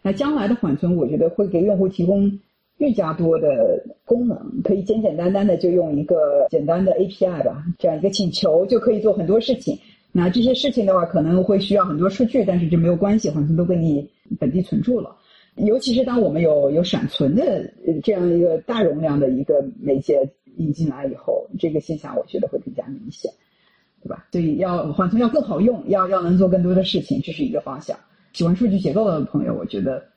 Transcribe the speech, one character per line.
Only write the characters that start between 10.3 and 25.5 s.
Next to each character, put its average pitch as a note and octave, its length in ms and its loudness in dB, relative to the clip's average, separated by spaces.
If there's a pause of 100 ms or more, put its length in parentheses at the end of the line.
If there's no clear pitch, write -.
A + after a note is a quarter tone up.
些 B3 100 4
事 C4 200 2
情 A#3 120 0
的 G3 80 4
话， F3+ 120 2
可 E3 180 0
能 F3+ 220 4
会 G3 160 2
需 G3 160 0
要 F#3+ 80 4
很 D#3 120 -2
多 F3+ 140 2
数 A#3+ 140 0
据， A#3 200 2
但 F3+ 140 2
是 E3+ 100 0
这 E3+ 80 2
没 E3 120 2
有 F3 80 2
关 G3+ 200 2
系， G#3+ 140 -2
缓 D3+ 160 -2
存 D#3+ 100 2
都 F3 80 2
给 F3+ 120 0
你 D3+ 340 0 (300)
本 - 100 0
地 F3+ 100 0
存 F#3+ 220 -2
住 A#3+ 180 0
了。 - 140 -10 (400)
尤 G#3+ 240 2
其 B3+ 160 -2
是 B3+ 80 4
当 A#3+ 180 0
我 G3 80 2
们 D#3 140 0
有， D3 300 4
有 D#3+ 100 2
闪 D#3+ 240 -2
存 C#3 260 0
的， A3+ 380 0 (160)
呃， E3 60 2 (100)
这 A3 100 2
样 F3+ 160 0
一 E3+ 120 2
个 E3+ 220 2
大 A#3 200 -4
容 D3+ 180 0
量 D3 200 0
的 C3+ 100 2
一 C3 140 -2
个 C#3+ 200 2 (160)
媒 C3+ 200 0
介 C#3+ 280 0 (280)
引 D#3 160 -2
进 D#3+ 160 -4
来 C#3 180 -6
以 C3 80 -8
后， - 320 -4 (140)
这 E3 100 0
个 D3+ 80 -2
现 D#3 180 -6
象 - 200 -14
我 - 100 -2
觉 - 140 -8
得 - 80 -2
会 - 100 -6
更 - 160 -14
加 - 140 -8
明 C#4 100 -12 (120)
显， - 200 -12 (720)
对 - 60 -14
吧？ - 240 -14
所 F3+ 80 -2
以 D#3 160 -2
要， F3 360 -4
缓 - 160 0
存 A3+ 140 0
要 A#3+ 60 2
更 C#4 140 -2
好 E3+ 180 -4